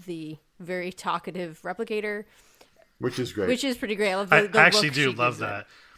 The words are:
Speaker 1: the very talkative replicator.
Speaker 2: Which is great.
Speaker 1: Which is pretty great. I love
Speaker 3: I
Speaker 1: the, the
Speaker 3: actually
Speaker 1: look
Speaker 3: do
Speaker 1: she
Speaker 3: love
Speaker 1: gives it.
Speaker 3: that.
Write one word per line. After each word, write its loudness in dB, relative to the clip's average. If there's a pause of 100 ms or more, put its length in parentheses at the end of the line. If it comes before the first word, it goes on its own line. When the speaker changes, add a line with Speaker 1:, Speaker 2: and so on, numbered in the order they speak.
Speaker 1:
the -8 (220)
very -6
talkative -6
replicator. -4 (720)
Speaker 2:
Which -4
is -4
great. 0
Speaker 1:
Which 2
is 0
pretty -4
great. 0
I 0
love 0
Speaker 3:
I 8
Speaker 1:
the, 0
the 2
Speaker 3:
actually 6
Speaker 1:
look -2
Speaker 3:
do 2
Speaker 1:
she -8
Speaker 3:
love 2
Speaker 1:
gives -10
it. -2
Speaker 3:
that. -8 (320)